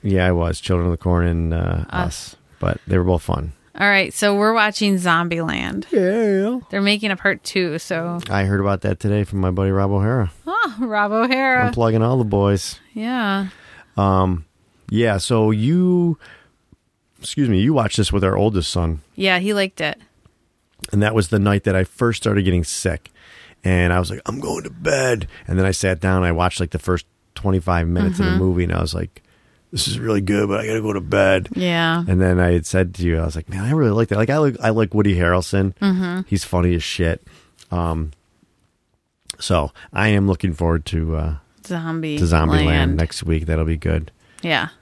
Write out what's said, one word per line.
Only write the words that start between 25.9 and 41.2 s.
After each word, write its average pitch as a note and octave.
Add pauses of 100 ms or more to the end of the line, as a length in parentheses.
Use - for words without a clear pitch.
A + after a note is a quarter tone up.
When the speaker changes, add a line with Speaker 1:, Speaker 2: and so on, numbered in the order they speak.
Speaker 1:
down, F#2
I F2
watched, F2
like, F2
the F2
first F2+ (280)
twenty-five F2+
minutes F2+
of G2
the F#2
Speaker 2:
Mm-hmm. F2+
Speaker 1:
movie, F2+
and E2+
I E2
was E2
like, E2+ (480)
"This -
is A#2
really A2
good, G2+
but G2+
I A2
gotta A2
go G#2+
to G2+
bed." F#2+
Speaker 2:
Yeah. E3+
Speaker 1:
And F#2
then F#2
I F2
had F2
said F2+
to F2
you, E2+
I D#2+
was D#2+
like, D#2+
"Man, F#2+
I A#2+
really D3
like A2
that." G2+
Like, A2
I C#3
like, C#3+
I A2+
like A2
Woody G2+
Harrelson. F2+
Speaker 2:
Mm-hmm. F#3
Speaker 1:
He's G2
funny F2
as E2
shit. - (460)
Um, E2 (1300)
so D#2 (220)
I G#2+
am G2+
looking F#2
forward E2
to, D#2+
uh, D#2 (300)